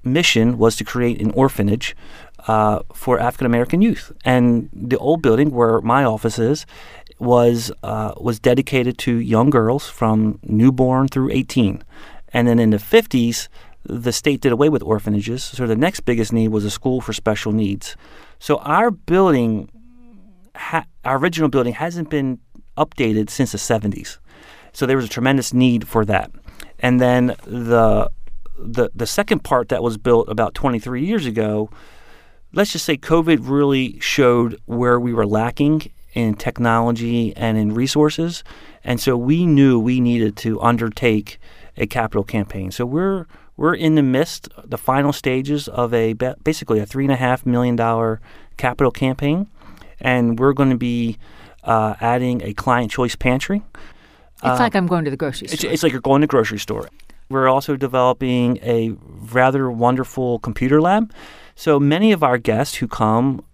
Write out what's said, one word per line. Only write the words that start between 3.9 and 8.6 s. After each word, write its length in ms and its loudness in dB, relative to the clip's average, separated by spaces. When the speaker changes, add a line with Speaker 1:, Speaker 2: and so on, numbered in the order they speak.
Speaker 1:
And 480 2
the 260 -4
old 240 0
building 280 4
where 300 2
my 240 2
office 340 -2
is 260 0
was, 540 2
uh, 380 -6
was 180 -4
dedicated 600 2